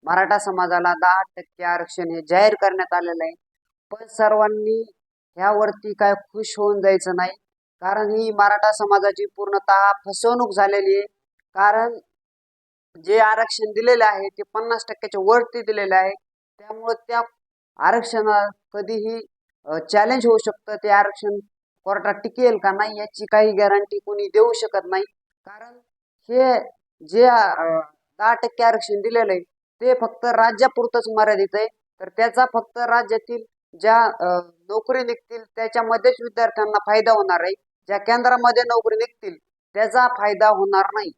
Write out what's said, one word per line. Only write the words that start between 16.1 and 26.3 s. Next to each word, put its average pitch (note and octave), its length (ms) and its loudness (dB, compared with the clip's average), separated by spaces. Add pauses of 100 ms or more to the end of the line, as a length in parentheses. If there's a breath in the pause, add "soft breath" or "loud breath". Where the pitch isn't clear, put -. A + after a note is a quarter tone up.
त्यामुळं A3 340 -10 (140)
त्या A#3 140 -4 (560)
आरक्षणाला G#3+ 680 0 (260)
कधीही, G#3+ 520 -8 (400)
अ, D#3 120 -8
चॅलेंज A3 480 0
होऊ A3+ 120 4
शकतं. G#3+ 380 -6
ते G#3+ 140 -6
आरक्षण G3+ 480 0 (460)
कोर्टात G3+ 300 -4
टिकेल A3+ 440 0
का G3 140 0
नाही G#3 280 -4
याची G#3 320 -12
काही G#3+ 200 4
गॅरंटी G3+ 540 0
कोणी G4+ 220 -6
देऊ A4 280 4
शकत A4 340 -4
नाही, F#4+ 140 -4 (420)
कारण A3 280 -20 (560)